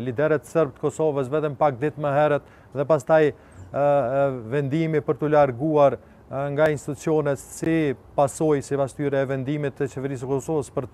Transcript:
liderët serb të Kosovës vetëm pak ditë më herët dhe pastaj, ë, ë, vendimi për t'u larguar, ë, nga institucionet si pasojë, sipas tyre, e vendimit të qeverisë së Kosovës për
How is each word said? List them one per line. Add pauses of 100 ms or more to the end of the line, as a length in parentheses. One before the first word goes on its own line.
liderët
serb
të
Kosovës
vetëm
pak
ditë
më
herët (300)
dhe
pastaj,
ë, (480)
ë, (300)
vendimi
për
t'u
larguar,
ë,
nga
institucionet
si (240)
pasojë,
sipas
tyre,
e
vendimit
të
qeverisë
së
Kosovës
për